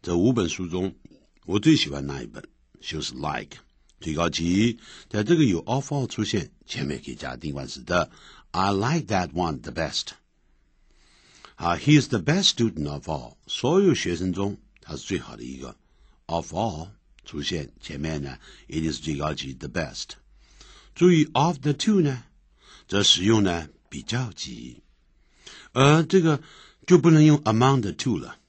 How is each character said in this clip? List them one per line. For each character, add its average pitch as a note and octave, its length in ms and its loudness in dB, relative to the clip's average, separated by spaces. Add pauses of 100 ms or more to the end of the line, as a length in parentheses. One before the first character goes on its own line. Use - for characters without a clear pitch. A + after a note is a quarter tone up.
这 F2 140 -2
五 G2+ 160 4
本 G#2+ 160 0
书 F#2 200 -8
中， F2+ 280 -6 (500)
我 G2 140 -2
最 D3+ 160 6
喜 D2 140 -2
欢 C#2 160 -8
那 C#2 160 -8
一 A#1 40 -12
本， A1+ 220 -18 (320)
就 D#2 220 -10
是 B1+ 140 -10
like， C2 420 -8 (420)
最 E2 140 -6
高 E2+ 160 0
级。 F#2 500 0 (300)
在 G#2+ 140 -2
这 E3+ 120 4
个 D#3 80 4
有 F2+ 160 2
of C3 320 -4
all C#3 160 -2
出 - 160 -4
现， G2+ 280 -4 (140)
前 - 200 -8
面 C#2 180 -6
可 C#2 80 -14
以 A#1+ 40 -12
加 B1+ 200 -10
定 D2 160 -10
冠 C2+ 160 -8
词 C2 140 -14
的， E2+ 300 -2 (400)
I F#2+ 200 0
like A#2 360 0
that F2+ 240 -2
one D#2+ 300 -4
the D2 100 -12
best。 - 380 -6 (1500)
啊， E2+ 220 -2
he D3 220 4
is - 100 -2
the A2+ 100 0
best E3+ 300 0
student D#2+ 380 -2
of D2 220 -10
all， B1+ 280 -8 (100)
所 E3+ 340 0
有 F3 140 4
学 F2 200 -4
生 F2+ 160 -2
中 G2+ 280 -4 (220)
他 D#2+ 140 -14
是 C2 40 -12
最 F#2+ 180 -6
好 B1+ 180 -12
的 A1+ 80 -16
一 B1+ 140 -14
个。 B1+ 180 -16 (520)
of E2 260 -6
all F2+ 360 -6 (360)
出 D2 160 -10
现， D2 300 -6 (100)
前 D2 180 -12
面 D#2 220 -6
呢 C2+ 160 -12 (300)
一 D#2+ 140 -6
定 D#2+ 120 -2
是 - 60 -10
最 D#2 180 -6
高 D2+ 160 -4
级， C2+ 220 -10
the C#2 120 -14
best。 C#2+ 420 -8 (840)
注 F3+ 180 4
意 D#3+ 220 4
of D3+ 260 0
the C#3+ 140 -2
two G3+ 280 0
呢， C3 220 -2 (640)
则 G2 140 0
使 F#2 220 2
用 G#2+ 200 6
呢 E2+ 260 -2 (200)
比 C#2 140 -14
较 A#2+ 300 -4
级， A#1+ 500 -16 (880)
而 D3 320 6
这 F3 180 4
个 D#3+ 200 4 (440)
就 F3+ 120 8
不 D3+ 120 6
能 D#3 140 10
用 D3+ 200 8
among B2 380 4
the G2+ 100 -2
two A2 260 -2
了。 B1 320 -10